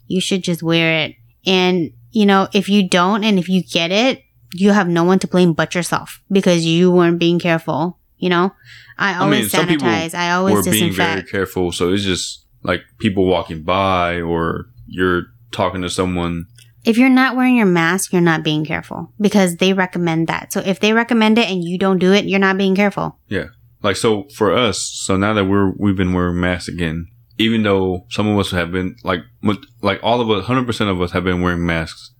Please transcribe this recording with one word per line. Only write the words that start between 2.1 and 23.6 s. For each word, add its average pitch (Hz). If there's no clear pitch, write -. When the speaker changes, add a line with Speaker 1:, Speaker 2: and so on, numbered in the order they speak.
Speaker 1:
you 214
know, 196
if 196
you 202
don't 190
and 214
if 170
you 185
get 170
it, 233
you 196
have 202
no 170
one 185
to 185
blame 180
but 156
yourself -
because 180
you 170
weren't 170
being 170
careful, 165
you 180
know? 180
I 202
Speaker 2:
I -
mean, 175
Speaker 1:
always 190
Speaker 2:
some 170
people 156
Speaker 1:
sanitize. 165
I 175
always 190
Speaker 2:
were 202
being 185
very 165
Speaker 1:
disinfect. -
Speaker 2:
careful, 92
so 90
it's 101
just, -
like, 87
people 98
walking 85
by 90
or 82
you're 90
talking 92
to 90
someone. 87
Speaker 1:
If 226
you're 262
not 254
wearing 254
your 226
mask, 175
you're 180
not 160
being 156
careful 170
because 190
they 185
recommend 170
that. -
So 196
if 180
they 214
recommend 220
it 226
and 185
you 175
don't 190
do 185
it, 202
you're 196
not 190
being 190
careful. 190
Speaker 2:
Yeah. 90